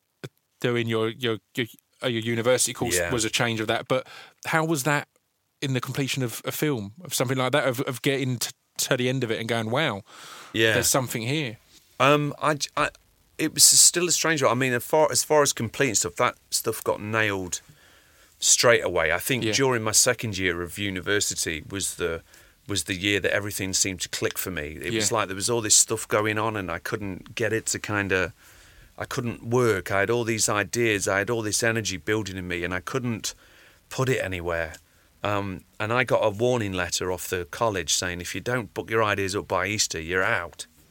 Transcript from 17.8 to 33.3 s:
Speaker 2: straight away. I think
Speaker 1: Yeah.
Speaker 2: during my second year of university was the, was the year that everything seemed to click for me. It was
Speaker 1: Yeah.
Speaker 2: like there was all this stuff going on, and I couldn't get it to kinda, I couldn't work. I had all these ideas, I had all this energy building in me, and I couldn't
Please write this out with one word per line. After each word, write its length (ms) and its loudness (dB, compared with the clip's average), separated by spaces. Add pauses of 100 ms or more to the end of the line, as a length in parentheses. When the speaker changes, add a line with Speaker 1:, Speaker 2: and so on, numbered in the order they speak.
Speaker 2:
straight 460 6
away. 280 2
I 60 2
think 260 0
Speaker 1:
Yeah. 80 0
Speaker 2:
during 300 2
my 100 -2
second 460 2
year 240 0
of 160 -8
university 880 -2
was 280 -6
the, 260 -4 (460)
was 160 -4
the 100 -4
year 260 2
that 120 0
everything 400 -2
seemed 280 -2
to 80 -8
click 300 -4
for 120 -6
me. 300 -8
It 140 -4
was 160 0
Speaker 1:
Yeah. 80 0
Speaker 2:
like 100 -2
there 80 -8
was 140 -4
all 100 0
this 140 2
stuff 340 2
going 300 0
on, 180 -2
and 140 -4
I 80 -6
couldn't 560 -8
get 180 -2
it 140 -2
to 120 -2
kinda, 540 0 (640)
I 80 -8
couldn't 420 -6
work. 440 2
I 100 2
had 100 2
all 140 0
these 240 0
ideas, 580 0
I 120 2
had 120 0
all 120 0
this 200 -2
energy 360 0
building 400 -2
in 100 -6
me, 160 -4
and 80 -4
I 80 -4
couldn't 540 -4 (560)